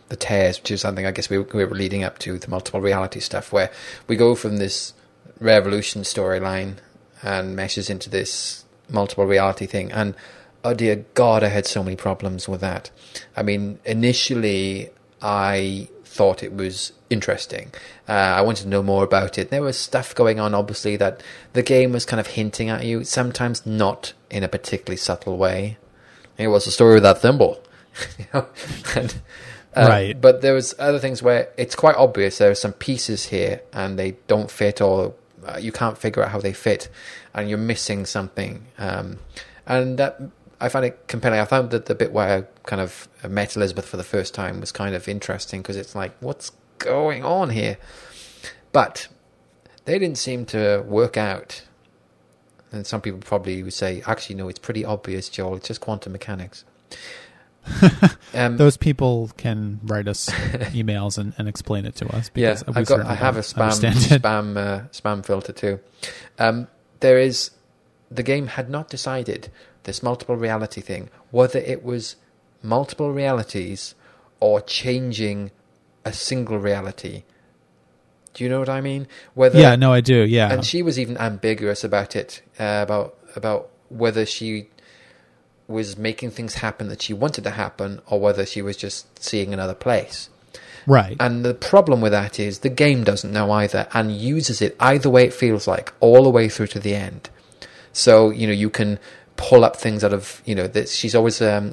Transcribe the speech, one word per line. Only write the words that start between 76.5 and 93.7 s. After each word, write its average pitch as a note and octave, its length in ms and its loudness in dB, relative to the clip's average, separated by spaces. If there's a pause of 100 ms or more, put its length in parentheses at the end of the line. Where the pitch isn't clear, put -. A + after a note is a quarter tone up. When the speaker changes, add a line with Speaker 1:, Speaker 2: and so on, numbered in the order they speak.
Speaker 1:
reality. G2+ 640 -6 (1080)
Do B2+ 100 -8
you B2 60 -2
know C3 100 -2
what C3 80 -4
I C3+ 120 -4
mean? C#3 280 -6 (260)
Whether C3 260 8
Speaker 2:
Yeah, C3 160 10
no, C3 160 6
I B2 80 6
do, A#2+ 240 6
yeah. A2 280 4
Speaker 1:
And B2+ 120 0
she F3 180 -2
was D3+ 160 -2
even A#2+ 200 -4
ambiguous G#2 640 -2
about G2+ 320 -2
it, - 280 -10 (160)
uh, G#2 240 -2
about, G2+ 340 -4 (180)
about G#2+ 360 -4 (180)
whether A2+ 360 0
she G#2+ 440 -8 (960)
was G#2+ 300 -6
making A2 340 -6
things A2+ 240 -12
happen G#2+ 340 -6
that G#2 140 -12
she - 100 -6
wanted A2+ 320 -4
to G#2+ 60 -6
happen G2 560 -8
or G#2 140 0
whether G2+ 260 2
she - 160 -8
was G2 140 -8
just - 460 -12
seeing G2+ 300 -4
another F#2+ 220 -4
place. - 540 -4 (580)
Speaker 2:
Right. B2+ 340 4
Speaker 1:
And A#2+ 240 0
the B2 100 0
problem D#3 460 4
with A2 120 2
that G2+ 280 0
is G2+ 200 -6
the C#3 100 0
game C3 340 2
doesn't G2+ 280 0
know G#2 200 0
either G#2 400 2